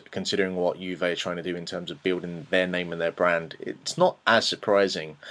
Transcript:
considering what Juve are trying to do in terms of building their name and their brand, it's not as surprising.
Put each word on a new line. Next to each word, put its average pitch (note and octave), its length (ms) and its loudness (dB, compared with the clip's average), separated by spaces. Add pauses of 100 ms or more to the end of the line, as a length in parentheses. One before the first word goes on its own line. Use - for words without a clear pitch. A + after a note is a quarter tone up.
(100)
considering F#2+ 460 0
what F2+ 240 0
Juve F2+ 220 -4
are F2 120 2
trying F2 220 -4
to F2 60 -6
do F2 140 -4
in E2+ 100 -8
terms F2 240 -8
of D#2+ 120 -12
building F2 460 -2
their F#2 180 4
name F2+ 240 -2
and E2 120 -4
their E2+ 100 0
brand, E2+ 480 2
it's - 380 -8
not F3+ 180 4 (100)
as A2 220 4
surprising. F2+ 680 0 (120)